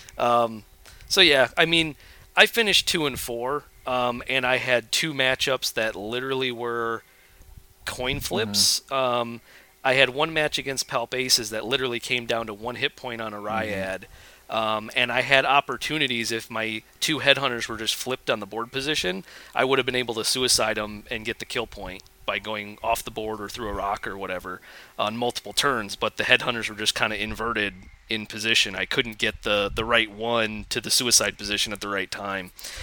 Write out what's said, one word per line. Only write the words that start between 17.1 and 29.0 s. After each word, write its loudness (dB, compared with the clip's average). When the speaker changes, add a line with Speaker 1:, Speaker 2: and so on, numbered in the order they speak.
Speaker 1:
headhunters 2
were -8
just -2
flipped -6
on 2
the -6
board -8
position, -2
I 2
would 4
have 2
been -2
able 0
to -4
suicide 2
'em -6
and -6
get -4
the -10
kill -4
point -12
by -2
going -8
off 0
the -10
board -4
or -8
through -8
a -6
rock -4
or -8
whatever -8
on 0
multiple -4
turns, 0
but -2
the 0
headhunters 2
were -10
just -2
kinda 0
inverted -2
in -4
position. 0
I 0
couldn't -2